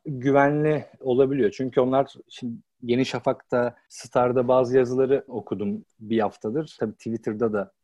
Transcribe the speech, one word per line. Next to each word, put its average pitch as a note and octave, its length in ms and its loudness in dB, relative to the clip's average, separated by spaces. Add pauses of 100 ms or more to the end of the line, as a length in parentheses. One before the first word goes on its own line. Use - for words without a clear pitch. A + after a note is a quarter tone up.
güvenli C#3+ 800 2 (140)
olabiliyor. C3 520 2
Çünkü C3 300 -2
onlar C3 320 0 (160)
şimdi A#2 260 -10 (260)
Yeni B2 240 0
Şafak'ta, B2 720 -2 (140)
Star'da B2 580 0
bazı B2+ 300 4
yazıları C3 500 2
okudum G#2 580 -6 (140)
bir A2 200 -2
haftadır. A2+ 600 -4
Tabii A2 140 -4
Twitter'da A2+ 600 -4
da G2 180 -4 (120)